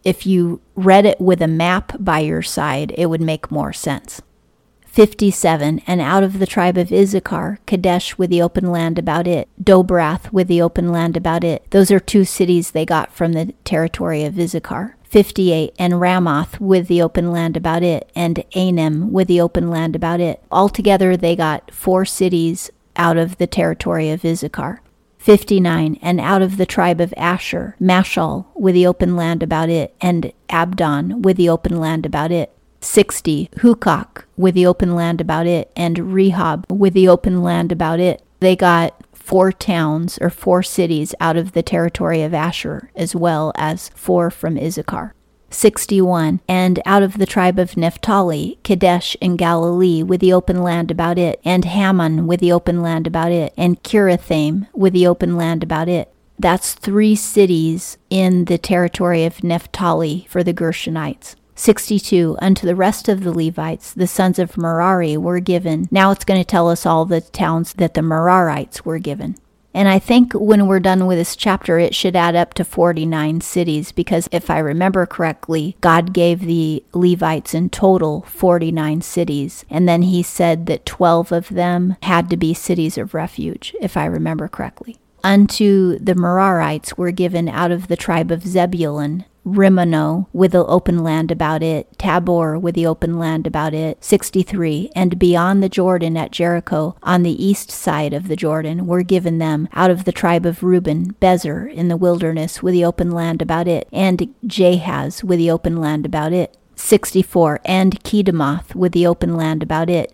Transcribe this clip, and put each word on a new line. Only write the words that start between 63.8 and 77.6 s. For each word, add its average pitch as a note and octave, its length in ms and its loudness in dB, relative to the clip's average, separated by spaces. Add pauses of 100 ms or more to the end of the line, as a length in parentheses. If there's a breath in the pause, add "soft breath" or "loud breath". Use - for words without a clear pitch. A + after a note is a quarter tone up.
the F3+ 140 0
sons F#3 320 0
of F3 180 -4
Merari, E3+ 580 0
were F3 240 -2
given." F3+ 500 -2
Now F#3+ 220 4
it's - 140 -4
gonna F#3+ 180 2
tell E3+ 260 2
us E3+ 160 -2
all E3 200 2
the E3+ 160 0
towns E3 520 -4
that E3 200 -2
the D#3+ 80 -2
Merarites E3 800 0
were E3 160 -6
given. - 360 -8 (380)
And G3 160 4
I F#3+ 100 4
think B3 340 4
when G#3 340 4
we're F#3+ 120 2
done F#3 260 2
with F#3 120 2
this F3 180 -4
chapter, F#3+ 440 0
it E3+ 140 2
should F#3 220 -2
add E3+ 200 2
up E3+ 200 0
to F3+ 80 -2
forty-nine D#3+ 800 -2
cities, E3 500 -4
because E3+ 400 -2
if F3 180 -4
I D#3+ 100 0
remember F3 460 0
correctly, E3 760 -4
God E3+ 320 2
gave F3 280 2
the E3 420 -2 (100)
Levites F3 600 0
in E3 160 -2